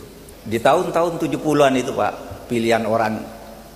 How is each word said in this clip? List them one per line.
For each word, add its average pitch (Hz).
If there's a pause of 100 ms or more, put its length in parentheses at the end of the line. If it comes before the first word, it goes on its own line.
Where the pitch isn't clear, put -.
(440)
Di 110
tahun-tahun 170
tujuh 147
puluhan 147
itu, 123
Pak, -
pilihan 113
orang 110 (520)